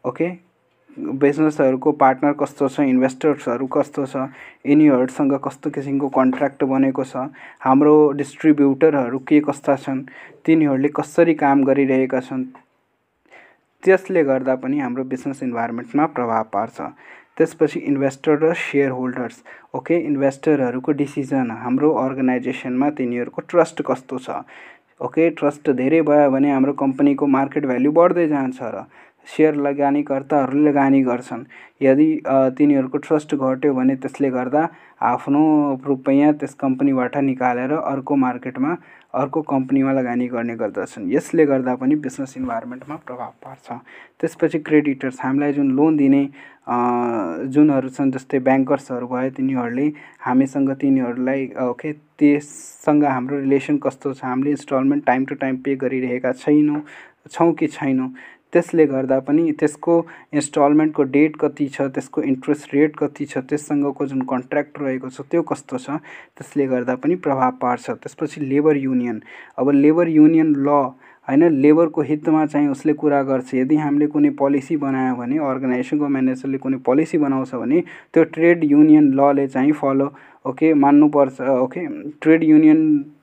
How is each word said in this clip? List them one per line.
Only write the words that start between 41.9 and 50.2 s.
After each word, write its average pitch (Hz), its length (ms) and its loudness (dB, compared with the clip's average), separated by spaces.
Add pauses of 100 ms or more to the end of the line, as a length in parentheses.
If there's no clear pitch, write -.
बिजनेस 139 400 -8
इन्भाइरोमेन्टमा 127 600 -10
प्रभाव 123 320 -14
पार्छ। - 440 -20 (480)
त्यसपछि 165 380 -4
क्रेडिटर्स, 143 640 -2
हामीलाई 143 320 -2
जुन 139 180 0
लोन 151 260 2
दिने, 139 340 2 (380)
अ, 120 80 -4 (680)
जुनहरू 135 440 2
छन्, 135 240 -2
जस्तै 131 260 -4
ब्याङ्कर्सहरू 131 680 0
भए, 127 240 -4
तिनीहरूले 131 640 -2 (280)